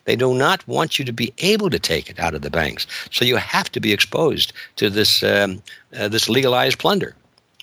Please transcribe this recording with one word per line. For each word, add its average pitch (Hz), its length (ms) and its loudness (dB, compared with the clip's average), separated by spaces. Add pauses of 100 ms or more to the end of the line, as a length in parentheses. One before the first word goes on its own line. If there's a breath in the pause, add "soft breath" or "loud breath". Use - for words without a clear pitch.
They 113 140 2
do 127 160 2
not 156 340 2
want 147 320 -2
you 135 60 -6
to 120 80 -6
be 117 240 -4
able 202 320 0
to 113 100 0
take - 300 -2
it - 100 -14
out 82 160 -2
of 71 60 -8
the 71 80 -8
banks. 76 360 -2 (260 loud breath)
So - 120 0
you 123 140 2
have 180 340 -2
to 123 80 -6
be 107 140 2
exposed - 580 0 (240 loud breath)
to 107 140 2
this, 104 340 2
um, 101 400 2 (340 loud breath)
uh, 104 120 -2
this 110 180 0
legalized 127 520 2
plunder. 185 360 0 (480)